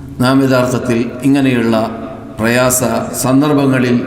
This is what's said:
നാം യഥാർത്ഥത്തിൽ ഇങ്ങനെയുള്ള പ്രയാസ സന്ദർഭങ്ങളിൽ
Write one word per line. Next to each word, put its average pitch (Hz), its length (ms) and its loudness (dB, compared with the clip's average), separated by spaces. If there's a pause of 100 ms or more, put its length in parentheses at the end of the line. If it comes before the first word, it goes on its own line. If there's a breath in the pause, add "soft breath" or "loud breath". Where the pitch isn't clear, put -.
(220)
നാം 135 220 4
യഥാർത്ഥത്തിൽ 123 540 0 (300)
ഇങ്ങനെയുള്ള 123 480 2 (600)
പ്രയാസ 123 420 2 (440)
സന്ദർഭങ്ങളിൽ 131 720 2 (100)